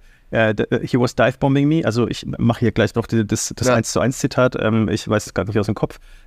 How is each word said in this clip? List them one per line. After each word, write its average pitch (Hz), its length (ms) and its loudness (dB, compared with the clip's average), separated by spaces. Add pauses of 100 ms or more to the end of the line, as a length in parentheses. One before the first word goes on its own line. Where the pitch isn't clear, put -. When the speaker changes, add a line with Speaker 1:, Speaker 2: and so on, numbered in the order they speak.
(300)
Speaker 1:
äh, 110 240 2
d-, - 100 0
äh, - 220 -2
he 127 140 0
was 127 140 0
dive-bombing 135 520 2
me. 160 200 2
Also 113 200 0
ich - 200 -8
mache - 340 0
hier 113 120 2
gleich 107 240 0
noch 117 100 -2
die, 113 200 0
das, - 300 -4
das 127 120 0
Speaker 2:
Ja. 123 80 4
Speaker 1:
eins 113 160 -2
zu - 80 2
eins 120 180 0
Zitat, 131 420 0
ähm, 110 300 2
ich - 180 -4
weiß 107 160 0
es - 80 -16
gar 98 140 -2
nicht 104 120 -2
aus 104 80 0
dem 107 80 -2
Kopf, - 260 -6 (260)